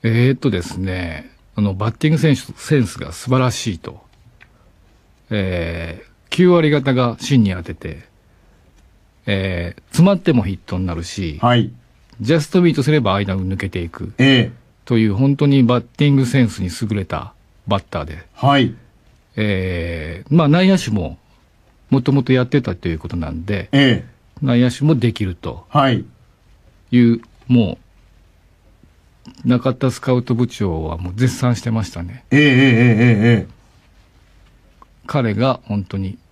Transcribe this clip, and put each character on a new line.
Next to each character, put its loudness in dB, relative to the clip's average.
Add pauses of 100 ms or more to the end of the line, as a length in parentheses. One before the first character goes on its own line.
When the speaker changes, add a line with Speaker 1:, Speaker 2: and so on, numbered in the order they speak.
Speaker 1:
え 2
ー 0
っ -16
と -2
で -2
す -10
ね、 -8 (240)
あ -2
の、 0
バ -4
ッ -
テ -4
ィ 4
ン 2
グ 0
選 4
手、 -8 (140)
セ -2
ン 2
ス -12
が -12
素 -6
晴 2
ら 0
し -6
い -10
と。 -18 (1300)
え -6
ー、 -20 (200)
九 4
割 4
方 0
が 0
芯 2
に 2
当 -8
て -12
て、 -14 (1160)
え -4
ー、 -20
詰 4
ま 6
っ 0
て 0
も 2
ヒ -4
ッ -10
ト -6
に -2
な -4
る -8
し、 -8
Speaker 2:
は 4
い。 0 (500)
Speaker 1:
ジ 0
ャ 2
ス -8
ト 2
ミ 4
ー -2
ト 0
す 0
れ 2
ば 0
間 -2
を -4
抜 -4
け -6
て -6
い -8
く。 -12
Speaker 2:
え 4
え。 0 (340)
Speaker 1:
と 0
い 2
う、 0
本 2
当 0
に 4
バ 2
ッ -6
テ -2
ィ 4
ン 4
グ 2
セ 2
ン 2
ス -12
に -4
優 -8
れ -4
た -10 (340)
バ 0
ッ -12
タ -8
ー -10
で。 -16 (100)
Speaker 2:
は 2
い。 0 (640)
Speaker 1:
え -6
ー、 0
ま 4
あ、 2
内 4
野 4
手 -4
も、 -4 (720)
も 2
と 0
も 2
と 0
や 2
っ -4
て 0
た -6
と -6
い -4
う -8
こ -12
と -8
な -6
ん -10
で、 -6
Speaker 2:
え 2
え。 -18 (380)
Speaker 1:
内 2
野 4
手 -6
も 4
で 0
き -4
る -6
と。 -14
Speaker 2:
は 2
い。 -2 (840)
Speaker 1:
い 4
う、 4 (260)
も 2
う、 -20 (1600)
中 0
田 -2
ス -8
カ 0
ウ 2
ト -2
部 0
長 -4
は -6
も -8
う -12
絶 0
賛 0
し -10
て -4
ま -2
し -8
た -12
ね。 -16
Speaker 2:
え 4
え、 6
え 4
え、 4
え 4
え、 4
え 4
え。 - (1600)
Speaker 1:
彼 -2
が -2
本 -4
当 -8
に -6 (140)